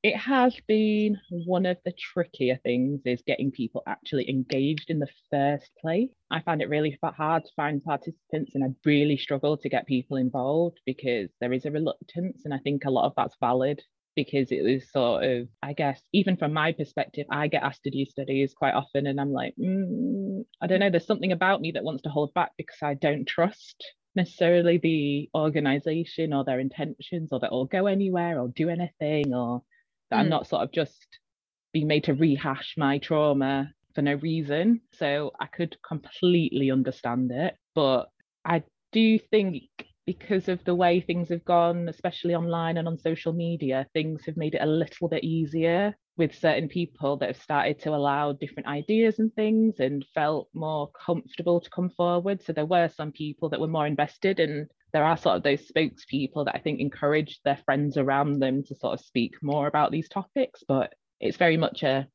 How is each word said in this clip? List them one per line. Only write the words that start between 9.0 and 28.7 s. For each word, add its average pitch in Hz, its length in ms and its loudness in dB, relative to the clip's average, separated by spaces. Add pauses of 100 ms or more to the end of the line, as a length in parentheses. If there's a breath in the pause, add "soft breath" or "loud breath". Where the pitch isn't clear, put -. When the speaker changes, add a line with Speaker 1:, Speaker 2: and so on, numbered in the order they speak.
Speaker 1:
struggle 147 400 -2
to 139 120 -8
get 131 180 -2
people 131 300 -2
involved 139 680 0
because 123 440 -2 (120)
there 123 100 -2
is 127 140 -2
a 147 60 -4
reluctance, 165 760 -6
and 143 80 -4
I 135 60 -4
think 143 260 -2
a 139 60 0
lot 123 140 2
of 143 120 -2
that's - 240 -2
valid, 131 400 0 (340)
because 139 360 -2
it 73 120 -2
was 127 280 0
sort 120 340 0
of, 123 220 -2 (160)
I 143 100 -8
guess, 143 260 -2 (140)
even 190 240 2
from 151 160 -2
my 156 200 0
perspective, - 580 -6
I 147 160 -2
get 147 160 0
asked 135 200 -6
to 139 80 -4
do 135 140 -2
studies 135 480 -2
quite - 220 0
often, 139 320 -2
and 139 120 -2
I'm 139 140 -2
like, 127 260 -4
"Mm, 190 840 -2 (160)
I 175 60 -4
don't 185 120 2
know, 202 120 2
there's 170 160 0
something 185 240 0
about 185 280 2
me 160 120 -4
that 104 120 -6
wants 147 200 -6
to - 60 -6
hold 147 260 -2
back 175 200 0
because - 280 -14
I 147 100 -2
don't 143 320 0
trust - 580 -4 (320)
necessarily 175 640 4
the 147 580 0
organisation 156 1000 0
or 135 120 0
their 131 140 -2
intentions, 151 720 -6
or 131 80 -2
that 123 80 -2
it'll 131 180 -2
go 196 220 0
anywhere 180 520 0
or 123 80 -2
do 156 220 -2
anything, 151 640 -2